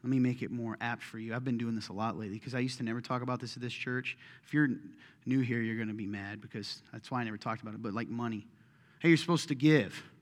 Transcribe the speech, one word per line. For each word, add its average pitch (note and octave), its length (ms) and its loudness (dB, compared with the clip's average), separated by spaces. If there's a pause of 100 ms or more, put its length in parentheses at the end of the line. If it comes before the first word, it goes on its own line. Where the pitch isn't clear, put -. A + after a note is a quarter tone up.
Let B2 80 -2
me C3 80 4
make B2 240 4
it - 80 -4
more A#2 300 -4
apt A#2+ 240 -4
for A2+ 160 -10
you. A2+ 120 -6
I've B2+ 120 -4
been B2 140 0
doing A#2 180 0
this G#2+ 100 -4
a A2 60 -10
lot G2+ 260 0
lately G#2+ 220 -6
'cause B2 160 -6
I - 20 0
used B2+ 200 -2
to - 40 -4
never A#2 180 -2
talk B2 220 -2
about B2 160 -2
this B2 180 -8
at B2 60 -10
this A#2+ 100 -4
church. - 460 -4 (240)
If - 100 -10
you're D3 160 6 (580)
new D3+ 120 2
here, A#2+ 240 2
you're A2+ 160 0
gonna A2 160 -2
be G#2 140 -6
mad G2+ 320 -8
because G#2+ 500 -10
that's A2 180 -14
why B2 120 -2
I A#2 40 -2
never G#2+ 140 -6
talked A2+ 240 -6
about A2 120 -10
it. G#2+ 80 -10
But, G#2+ 120 -4
like, A2+ 140 -2
money. A#2 400 -4 (500)
"Hey, E3+ 120 6
you're E3 60 12
supposed D#3+ 300 2
to D3 80 0
give." C3 480 6 (200)